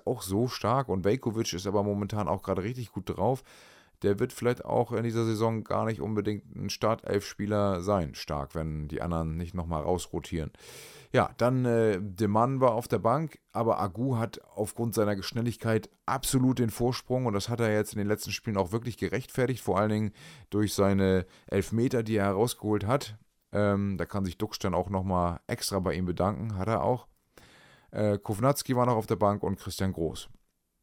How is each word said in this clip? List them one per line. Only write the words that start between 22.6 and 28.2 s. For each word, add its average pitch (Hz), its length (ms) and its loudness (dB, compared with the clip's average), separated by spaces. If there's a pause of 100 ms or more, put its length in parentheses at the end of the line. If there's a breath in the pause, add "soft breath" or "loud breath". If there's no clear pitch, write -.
hat. 110 320 -2 (340)
Ähm, 101 460 2
da 85 80 -4
kann 98 180 -4
sich 90 140 -4
Duxch - 200 -6
dann 92 160 -2
auch 92 160 0
nochmal 92 560 0
extra - 320 -2
bei 90 160 0
ihm 92 120 -2
bedanken, 95 500 -2
hat 92 100 -2
er 107 160 0
auch. 120 240 0 (840 loud breath)
Äh, 104 260 2
Kovnatski 123 560 0